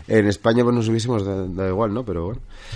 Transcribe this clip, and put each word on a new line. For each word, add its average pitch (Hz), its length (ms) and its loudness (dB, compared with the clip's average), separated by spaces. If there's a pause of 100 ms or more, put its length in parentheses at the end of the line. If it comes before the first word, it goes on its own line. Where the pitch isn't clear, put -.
en 107 200 4
España 113 360 4
pues 120 120 4
nos 113 120 2
hubiésemos 113 380 0
da-, 95 220 -4
dado 92 220 -4
igual, 101 240 0
¿no? 123 120 -4
Pero 85 200 -4
bueno. 113 140 -6 (360)